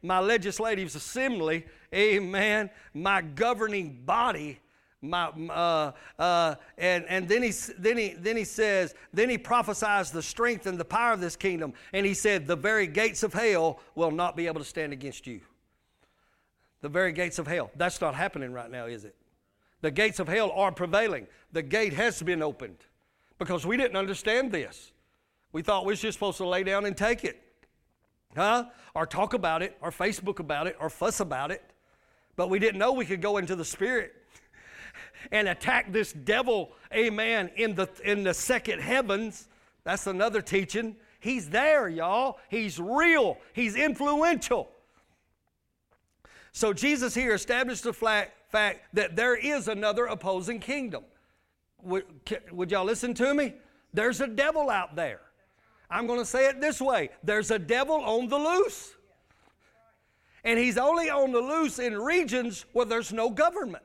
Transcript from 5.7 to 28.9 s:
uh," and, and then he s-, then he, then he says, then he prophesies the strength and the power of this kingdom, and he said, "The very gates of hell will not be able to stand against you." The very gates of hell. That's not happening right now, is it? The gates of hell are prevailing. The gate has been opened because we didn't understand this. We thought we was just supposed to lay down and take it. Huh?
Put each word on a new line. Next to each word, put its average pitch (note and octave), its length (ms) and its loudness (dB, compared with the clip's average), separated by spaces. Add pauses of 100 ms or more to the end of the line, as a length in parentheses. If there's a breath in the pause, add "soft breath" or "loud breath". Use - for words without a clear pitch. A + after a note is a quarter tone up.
uh," E3+ 360 2 (220 loud breath)
and, F3 300 2
and F3+ 200 -2
then A3 140 4
he A#3+ 80 2
s-, - 280 -6
then A3 200 2
he, G#3 120 -2
then F3+ 280 -4
he G#3+ 60 -2
says, G3 500 0 (200 loud breath)
then A3 160 4
he A#3+ 80 0
prophesies G#3 760 0
the D#3+ 100 -6
strength A#3 440 -2
and F#3 120 -4
the E3 80 -6
power A#3 280 2
of F#3+ 80 -2
this E3+ 140 -4
kingdom, D#3+ 380 -2 (200 loud breath)
and G3 120 0
he G3 80 2
said, F#3+ 320 2
"The E3+ 100 2
very G#3 320 2
gates G3+ 360 0
of G3 100 -2
hell F3 460 2 (160 loud breath)
will D#3+ 160 2
not F3 240 0
be E3+ 120 -2
able D#3+ 120 -4
to C#3+ 80 -10
stand D3+ 260 -6
against C3+ 320 -12
you." A2+ 160 -12 (1400)
The C#3+ 80 -8
very F3 240 0
gates F3 260 -4
of D3+ 80 -6
hell. D#3 280 -4
That's F3 260 -2
not D3+ 120 0
happening C#3 380 -6
right A#2+ 180 -12
now, A#2+ 180 -10
is A2 180 -12
it? G#2 100 -20 (640)
The D#3 120 0
gates G3+ 280 2
of E3+ 80 -2
hell G3 240 2
are F#3+ 200 2
prevailing. F3+ 560 0 (260 soft breath)
The D#3+ 80 -2
gate F#3+ 320 0
has G#3 280 0
been E3 220 0
opened A2 340 -8 (640)
because F3 260 -4
we A3 120 0
didn't A#3+ 200 2
understand G#3+ 540 0
this. D3 400 -8 (640)
We D#3+ 80 -4
thought F#3+ 240 0
we G3 60 0
was G3+ 100 -2
just A3 160 -4
supposed G3 200 -2
to F#3 100 -4
lay F3+ 160 0
down G3 220 0
and G3+ 120 -4
take A#3 260 0
it. - 180 -6 (960)
Huh? A3 300 2 (300 loud breath)